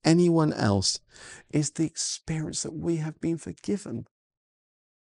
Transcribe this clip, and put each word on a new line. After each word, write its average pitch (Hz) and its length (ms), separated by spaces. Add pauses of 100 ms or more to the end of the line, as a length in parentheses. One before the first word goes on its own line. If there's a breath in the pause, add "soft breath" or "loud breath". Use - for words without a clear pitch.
anyone 165 480
else - 480 (520 loud breath)
is 151 180
the 160 160
experience - 800
that - 100
we 165 240
have 156 240
been 165 160
forgiven - 680 (1120)